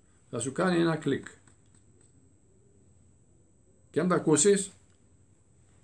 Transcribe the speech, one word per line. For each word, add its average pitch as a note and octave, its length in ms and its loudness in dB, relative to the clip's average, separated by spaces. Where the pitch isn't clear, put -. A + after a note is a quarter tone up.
θα B2 100 -8
σου B2 120 -6
κάνει F3+ 260 0
ένα E3 180 2
κλικ. D3 320 -4
Και C#3+ 100 -4
αν F3 80 0
τα F3 80 2
ακούσεις, F#3 560 2